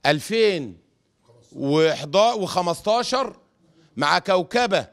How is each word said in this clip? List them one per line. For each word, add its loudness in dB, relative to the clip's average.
ألفين 0
وخمستاشر 0
مع 0
كوكبة 0